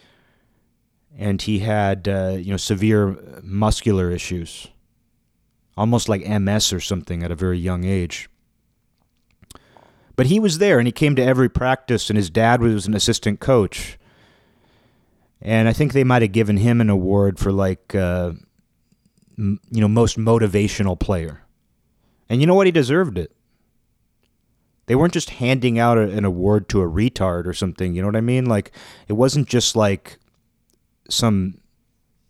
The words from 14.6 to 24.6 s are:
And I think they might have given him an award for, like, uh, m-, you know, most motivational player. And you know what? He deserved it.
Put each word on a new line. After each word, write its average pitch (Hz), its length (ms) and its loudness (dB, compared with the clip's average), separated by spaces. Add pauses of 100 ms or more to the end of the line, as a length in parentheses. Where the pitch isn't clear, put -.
And 110 260 2
I 113 60 2
think 143 200 0
they 135 100 4
might 123 180 4
have 110 100 2
given 104 260 2
him 117 220 2
an 110 120 2
award 98 480 0
for, 98 120 0
like, 95 440 -2
uh, 90 380 -2 (1040)
m-, 101 240 -2 (120)
you 113 100 0
know, 107 60 4
most 110 300 2
motivational 104 840 0
player. 80 440 -4 (840)
And 117 100 0
you 147 80 4
know 180 80 4
what? 196 120 4
He 185 40 4
deserved 147 460 0
it. 82 180 -8 (1500)